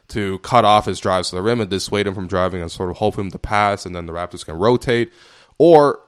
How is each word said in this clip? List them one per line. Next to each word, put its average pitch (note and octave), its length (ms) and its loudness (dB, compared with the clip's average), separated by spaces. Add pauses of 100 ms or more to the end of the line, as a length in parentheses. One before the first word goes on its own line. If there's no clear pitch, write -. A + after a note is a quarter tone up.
to G2 320 -6
cut A#2 260 2
off G#2 180 4
his F#2+ 160 -6
drives F#2 300 -2
to F2+ 60 -10
the F2+ 40 -6
rim A2+ 220 -2
and F#2+ 80 -6
dissuade G2 360 -2
him G2 80 -4
from F#2+ 120 -8
driving F2+ 340 -2
and E2 100 -8
sort F#2 200 -6
of F2 80 -10
hope G#2+ 200 -2
him G2 120 -8
to - 80 -14
pass, G#2 480 -2
and F2+ 100 -12
then F2 80 -10
the E2 80 -12
Raptors F2 320 -10
can D#2+ 120 -12
rotate. A#2+ 540 0 (480)
Or D3 500 6